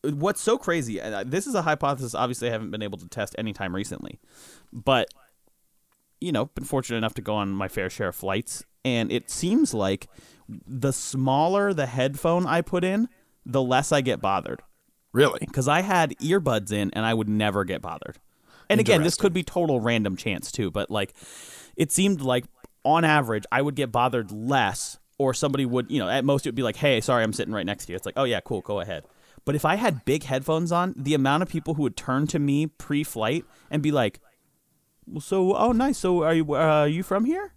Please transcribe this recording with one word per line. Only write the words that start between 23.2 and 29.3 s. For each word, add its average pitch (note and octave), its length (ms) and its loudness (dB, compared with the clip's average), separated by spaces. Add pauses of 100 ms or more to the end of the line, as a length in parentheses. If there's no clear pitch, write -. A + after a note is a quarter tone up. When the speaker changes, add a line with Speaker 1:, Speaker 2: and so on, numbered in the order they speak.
Speaker 1:
I B2 100 2
would C#3+ 140 -2
get C3 160 -2
bothered A#2+ 400 0
less, A2 680 -2 (200)
or C3+ 160 2
somebody C#3 320 0
would, B2 260 -2
you C3 80 2
know, F#2 100 -2
at B2+ 160 0
most C#3 200 2
it D#3 40 -2
would A#2 60 -6
be C3 80 -2
like, A2+ 140 -2
"Hey, C#3 240 4
sorry, A#2+ 220 2
I'm A2 100 -2
sitting A2 200 -4
right G2 120 -4
next G2+ 200 -6
to - 60 -12
you." F2+ 40 -8
It's F#2+ 100 -10
like, F#2 120 -8
"Oh C#3 60 0
yeah, A#2 180 0
cool, G#2 200 -6
go G2+ 180 -6
ahead." E2+ 240 -8 (420)